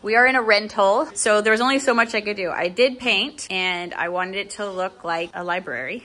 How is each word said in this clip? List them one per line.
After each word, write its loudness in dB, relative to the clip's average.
We 0
are 8
in 4
a 2
rental, 2
so 2
there 4
was 2
only 2
so 0
much 0
I -2
could -6
do. -4
I -4
did 2
paint, -2
and -4
I -4
wanted -6
it -8
to -8
look -8
like -4
a -8
library, -6